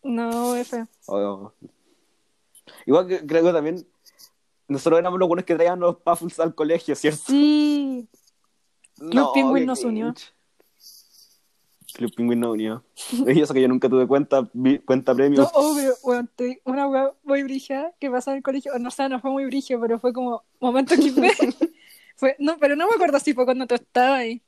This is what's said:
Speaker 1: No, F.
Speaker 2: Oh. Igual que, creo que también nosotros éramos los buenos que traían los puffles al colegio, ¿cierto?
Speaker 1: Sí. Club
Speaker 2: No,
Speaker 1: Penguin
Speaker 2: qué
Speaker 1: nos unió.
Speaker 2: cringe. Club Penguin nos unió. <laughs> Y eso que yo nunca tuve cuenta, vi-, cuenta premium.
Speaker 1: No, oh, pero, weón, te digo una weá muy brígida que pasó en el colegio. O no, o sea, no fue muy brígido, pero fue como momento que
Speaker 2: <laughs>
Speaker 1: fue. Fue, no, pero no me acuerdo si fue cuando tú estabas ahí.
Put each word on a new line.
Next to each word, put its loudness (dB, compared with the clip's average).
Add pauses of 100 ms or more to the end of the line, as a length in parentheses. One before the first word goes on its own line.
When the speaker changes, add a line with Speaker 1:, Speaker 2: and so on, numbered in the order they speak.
Speaker 1:
No, -4
F. -8 (200)
Speaker 2:
Oh. -6 (1400)
Igual 4
que, -4
creo 2
que 4
también -2 (800)
nosotros 2
éramos -2
los 4
buenos 0
que 0
traían 2
los 0
puffles -2
al -2
colegio, -2
¿cierto? -2
Speaker 1:
Sí. 2 (920)
Club -10
Speaker 2:
No, 2
Speaker 1:
Penguin 2
Speaker 2:
qué -2
Speaker 1:
nos -6
unió. -4
Speaker 2:
cringe. -20 (1600)
Club -8
Penguin 0
nos -2
unió. -6 (260)
<laughs> -2
Y 4
eso 0
que 4
yo 4
nunca 2
tuve 4
cuenta, 2
vi-, 2
cuenta 0
premium. 4
Speaker 1:
No, 2
oh, 4
pero, 0
weón, -2
te -6
digo -8
una -2
weá 0 (100)
muy -2
brígida -8
que -6
pasó -4
en -4
el -10
colegio. -6
O -4
no, -6
o -10
sea, -4
no -4
fue -6
muy -2
brígido, -4
pero -2
fue -2
como -6 (160)
momento 2
que 4
Speaker 2:
<laughs> -
Speaker 1:
fue. 4 (840)
Fue, 0
no, -2
pero 2
no 0
me 2
acuerdo 2
si -2
fue 0
cuando -2
tú 0
estabas 0
ahí. -6